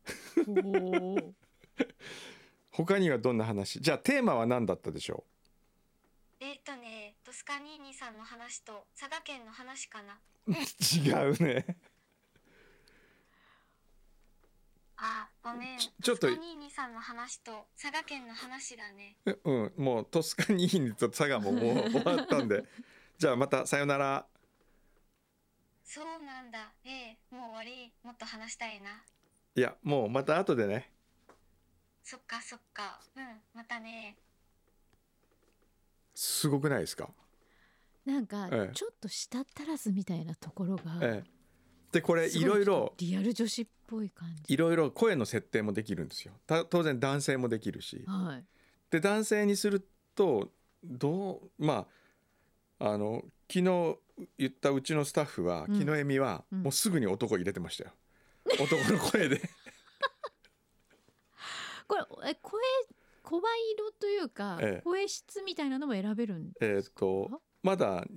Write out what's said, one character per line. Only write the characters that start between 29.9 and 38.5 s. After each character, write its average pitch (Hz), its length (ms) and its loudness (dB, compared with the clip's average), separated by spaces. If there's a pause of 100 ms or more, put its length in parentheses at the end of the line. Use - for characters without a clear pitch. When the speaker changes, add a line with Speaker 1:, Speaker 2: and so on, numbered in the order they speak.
Speaker 2:
う 104 40 -2
ま 131 140 0
た 156 140 2
後 185 180 2
で 110 120 2
ね。 104 260 -2 (1080)
Speaker 3:
そ - 120 -14
っ 247 100 -20
か 233 160 -8
そ - 140 -14
っ 226 60 -20 (120)
か。 196 280 -10 (160)
う 269 40 -10
ん、 233 200 -14 (120)
ま 226 120 -14
た 233 160 -8
ね。 226 360 -14 (2000)
Speaker 2:
す - 320 -2
ご 139 120 2
く 147 100 0
な 139 80 2
い - 20 2
で 80 80 -2
す - 80 -8
か？ - 180 -10 (920)
Speaker 1:
な 269 160 0
ん 214 40 -4
か、 202 260 -6